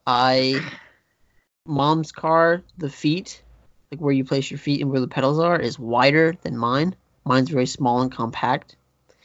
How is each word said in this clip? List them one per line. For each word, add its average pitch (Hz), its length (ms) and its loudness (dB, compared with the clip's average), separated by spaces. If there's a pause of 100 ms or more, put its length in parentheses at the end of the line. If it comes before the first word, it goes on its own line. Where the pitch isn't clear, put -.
I, 131 580 2 (1040)
Mom's 156 460 0
car, 165 500 2 (160)
the 147 120 -6
feet, 160 520 -4 (500)
like, 143 80 -14
where 143 140 0
you 135 100 2
place 139 280 -2
your 143 80 -10
feet 147 220 -2
and 139 100 -2
where 135 100 0
the 123 60 -2
pedals 135 320 0
are, 170 200 2
is 123 200 -4
wider 139 640 2
than - 140 -8
mine. 135 380 -2 (300)
Mine's 131 240 2
very 131 160 0
small 123 360 0
and 127 100 -2
compact. 123 640 -6 (500)